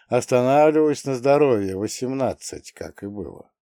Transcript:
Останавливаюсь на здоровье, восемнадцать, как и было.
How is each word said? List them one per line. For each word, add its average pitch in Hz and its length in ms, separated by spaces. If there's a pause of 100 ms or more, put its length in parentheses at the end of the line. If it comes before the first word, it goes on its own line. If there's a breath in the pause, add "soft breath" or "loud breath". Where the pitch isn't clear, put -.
Останавливаюсь 143 960
на 135 100
здоровье, 120 600
восемнадцать, 113 960
как - 300
и 101 40
было. 101 420 (120)